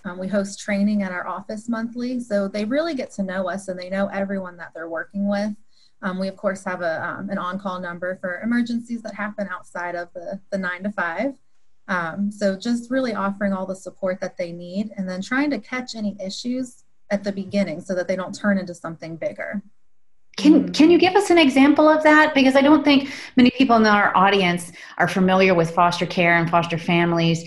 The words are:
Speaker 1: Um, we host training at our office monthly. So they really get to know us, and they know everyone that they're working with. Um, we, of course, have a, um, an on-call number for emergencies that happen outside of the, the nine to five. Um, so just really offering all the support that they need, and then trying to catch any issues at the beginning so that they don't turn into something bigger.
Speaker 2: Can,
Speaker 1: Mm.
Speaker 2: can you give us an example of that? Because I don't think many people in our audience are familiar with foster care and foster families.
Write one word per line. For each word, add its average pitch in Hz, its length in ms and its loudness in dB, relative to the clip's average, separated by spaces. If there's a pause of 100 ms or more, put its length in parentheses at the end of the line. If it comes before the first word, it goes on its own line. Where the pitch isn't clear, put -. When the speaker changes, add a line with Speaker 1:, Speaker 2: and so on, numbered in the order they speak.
Speaker 1:
Um, 180 140 -10
we 185 80 -8
host 196 320 -4
training 202 460 0
at 185 80 -6
our 175 160 -8
office 208 400 -10
monthly. 240 500 -6
So 202 300 -2
they 208 160 -6
really 294 320 -2
get 247 160 -8
to 196 100 -6
know 185 260 -4
us, 196 200 -8
and 180 100 -8
they 180 120 -14
know 196 180 -2
everyone 196 480 -6
that 165 180 -18
they're 165 140 -12
working 165 400 -6
with. 202 260 -2 (480)
Um, 185 160 -6
we, 190 80 -4
of 190 100 -8
course, 196 280 -6
have 180 160 -6
a, 165 260 -4
um, 190 240 -10
an 196 80 -6
on-call 180 400 -8
number 180 380 -8
for 180 240 -8
emergencies 233 600 -4
that 208 120 -12
happen 208 340 -8
outside 175 460 -10
of 175 180 -10
the, 185 280 -12 (100)
the 196 80 -4
nine 180 240 -6
to 208 80 -6
five. 190 440 -4 (560)
Um, 190 400 -4
so 196 240 -2
just 240 360 -4
really 254 240 -2
offering 196 400 -2
all 190 100 -4
the 185 100 -8
support 185 460 -6
that 185 160 -8
they 170 160 -8
need, 180 460 -8
and 185 100 -6
then 185 140 -6
trying 269 260 -2
to 254 100 -2
catch 247 360 -10
any 208 280 -6
issues 247 600 -8 (240)
at 202 160 -2
the 202 80 -4
beginning 190 480 -4
so 190 140 -8
that 180 120 -2
they 190 80 -2
don't 185 240 -8
turn 202 200 2
into 175 160 -8
something 165 420 -12
bigger. 202 460 -8 (760)
Speaker 2:
Can, 302 140 6 (160)
Speaker 1:
Mm. 180 60 -6
Speaker 2:
can 320 160 6
you 339 80 8
give 370 180 2
us 392 140 4
an 349 80 6
example 294 500 6
of 311 160 4
that? 302 280 6
Because 269 240 4
I 277 60 8
don't 294 220 6
think 277 280 4 (240)
many 247 140 8
people 233 260 4
in 220 100 6
our 208 300 4
audience 185 560 4 (240)
are 170 120 0
familiar 185 460 4
with 165 200 2
foster 175 320 2
care 170 300 2
and 165 120 2
foster 165 300 0
families. 170 680 2